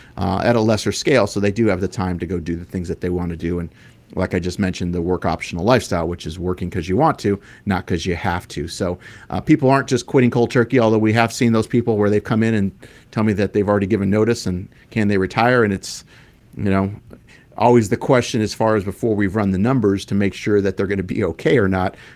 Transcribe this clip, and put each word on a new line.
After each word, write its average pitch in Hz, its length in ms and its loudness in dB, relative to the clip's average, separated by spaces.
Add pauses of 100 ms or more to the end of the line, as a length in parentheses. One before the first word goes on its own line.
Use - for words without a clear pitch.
(180)
uh, 92 260 -2
at 120 100 2
a 117 60 2
lesser 110 320 0
scale. 123 340 2
So - 140 -4
they 101 100 0
do 110 160 0
have 92 140 0
the 95 80 -4
time 92 320 -4
to 90 60 -6
go 87 120 -4
do 85 160 -6
the 87 100 -10
things 90 220 -8
that 87 140 -8
they 90 100 -4
wanna 87 240 -4
do. 85 240 -4
And 85 120 -8 (440)
like 92 200 -2
I 95 40 0
just 87 220 -6
mentioned, 90 340 -4
the 87 80 -2
work 87 220 -2
optional 85 400 -4
lifestyle, 95 420 0
which 87 200 -8
is 80 120 -10
working 90 320 -6
'cause 82 180 -6
you 90 80 0
want 151 240 2
to, 101 200 -2 (260)
not 92 180 -2
'cause 85 220 -4
you 90 80 -2
have 87 340 -4
to. 78 200 -8
So, 90 300 -4 (320)
uh, - 100 -4
people 139 280 2
aren't 135 200 2
just - 180 -2
quitting 123 240 4
cold 117 220 0
turkey, 123 260 2
although 110 200 4
we 110 160 2
have 117 180 2
seen 120 200 2
those 110 140 2
people 117 300 0
where 104 120 2
they've 104 140 2
come 113 220 0
in 113 100 2
and 98 160 0 (400)
tell 110 140 -2
me 110 80 2
that 98 200 0
they've 101 160 2
already 104 180 2
given 98 240 0
notice 110 360 2
and 92 220 -4 (220)
can 107 180 0
they 101 100 2
retire? 113 460 4
And 101 80 2
it's, - 320 -8 (520)
you 104 140 -2
know, 98 220 0 (640)
always 117 340 4
the 120 60 0
question 123 440 0
as 107 140 -2
far 110 220 2
as 98 80 -2
before 104 300 -2
we've 101 220 0
run 101 140 2
the 92 80 0
numbers 104 480 2
to - 80 -6
make 101 200 0
sure 104 260 0
that 98 160 -2
they're 101 100 -2
gonna 98 160 -2
be 101 220 -4
okay 151 340 0
or 101 100 2
not. 92 260 0 (220)